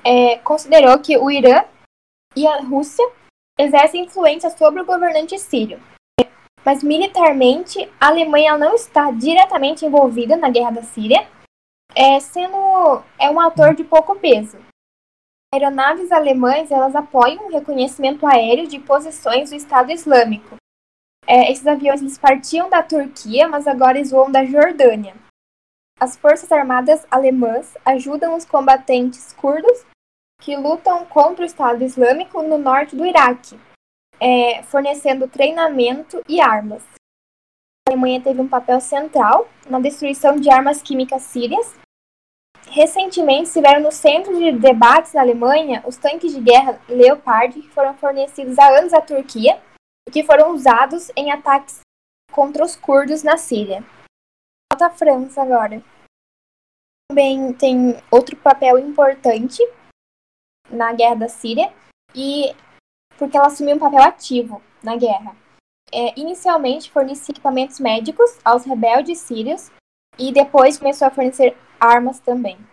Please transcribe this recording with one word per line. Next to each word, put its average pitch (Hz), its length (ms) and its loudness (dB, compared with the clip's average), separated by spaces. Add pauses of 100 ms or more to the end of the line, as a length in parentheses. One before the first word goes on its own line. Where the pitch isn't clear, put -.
é, 247 360 2
considerou 294 600 4
que 294 180 0
o 269 140 2
Irã 277 320 4 (720)
e 285 100 -2
a 302 160 0
Rússia 277 420 -4 (540)
exercem 302 460 2
influência 330 460 -2
sobre 320 320 0
o 349 40 -10
governante 349 540 -4
sírio. 220 420 -8 (840)
Mas 277 180 0
militarmente, 320 1040 0 (100)
a 269 80 2
Alemanha 302 500 2
não 302 180 0
está 302 360 0
diretamente 311 760 0
envolvida 262 500 2
na 330 140 -2
guerra 240 220 -2
da 226 120 -10
Síria, 226 440 -2 (680)
é, 277 240 4
sendo, 359 840 -2 (160)
é 277 120 0
um 302 100 0
ator 320 340 4
de 320 100 -6
pouco 320 360 2
peso. 233 400 0 (920)
Aeronaves 277 580 -4
alemãs, 285 580 0
elas 269 260 -2
apoiam 294 520 0
o 370 40 -12
reconhecimento 285 760 -6
aéreo 247 400 2
de 285 120 -16
posições 285 680 -4
do 294 60 -16
Estado 262 360 -2
Islâmico. 247 640 0 (680)
É, 247 260 4
esses 262 140 -8
aviões, 285 360 -2
eles 269 160 -10
partiam 294 520 0
da 349 140 2
Turquia, 285 640 -2
mas 294 200 -6
agora 262 300 0
eles 277 140 -6
voam 262 200 2
da 269 140 2
Jordânia. 262 680 0 (840)
As 254 160 -6
forças 302 360 0
armadas 277 600 0
alemãs 254 640 -2 (100)
ajudam 277 500 -4
os 330 80 -10
combatentes 262 880 -2
curdos 320 520 -2 (560)
que 285 160 -10
lutam 339 480 -4
contra 339 380 0
o - 20 -4
Estado 247 380 -4
Islâmico 262 580 -2
no 311 160 -2
norte 277 380 -2
do 294 100 -6
Iraque, 254 540 0 (600)
é, 247 440 0
fornecendo 277 640 -4
treinamento 294 1000 -4
e 330 140 -2
armas. 214 420 -2 (1040)
A 262 40 0
Alemanha 254 280 -2
teve 262 220 -4
um 262 60 -4
papel 247 340 -2
central 285 640 0 (220)
na 254 100 -4
destruição 285 600 -2
de 294 100 0
armas 277 320 2
químicas 262 400 -6
sírias. 254 540 -8 (920)
Recentemente, 320 840 0
estiveram 294 320 4
no 302 100 -2
centro 330 440 0
de 339 180 0
debates 247 600 4
na 294 80 0
Alemanha 247 640 0
os 247 120 -12
tanques 311 360 -6
de 269 80 -12
guerra 240 480 4
Leopard, 247 720 2
que - 80 -20
foram 277 260 -2
fornecidos 277 600 -6
há 277 100 8 (120)
anos 339 140 0
à 320 80 4
Turquia 269 600 -2 (460)
e - 40 -18
que 302 120 -4
foram 311 280 4
usados 262 640 0
em 285 160 -6
ataques 285 500 -4 (500)
contra 294 340 -2
os 349 100 -12
curdos 285 460 -2
na 302 160 0
Síria. 208 460 -8 (880)
Falta 349 140 -2
a - 20 -2
França 277 540 -2
agora. 226 400 -4 (1300)
Também 269 440 -2
tem 247 560 -2
outro 247 280 2
papel 262 420 2
importante 269 840 -2 (1080)
na 233 240 -6
guerra 233 220 0
da 220 120 -8
Síria, 233 460 -6 (420)
e 277 400 -6 (640)
porque 285 180 -8
ela 285 120 4
assumiu 294 280 -2
um 302 40 -6
papel 285 220 2
ativo 240 600 -2 (180)
na 226 140 -10
guerra. 214 400 -6 (560)
É, 240 260 -8
inicialmente, 311 720 -4
fornecia 277 440 -6
equipamentos 269 440 -6
médicos 262 680 -2
aos 240 180 2
rebeldes 262 560 -2
sírios 240 500 -10 (480)
e 262 140 -8
depois 277 480 2
começou 285 260 -2
a 269 60 2
fornecer 262 460 -2 (200)
armas 240 440 0
também. 240 360 -6 (160)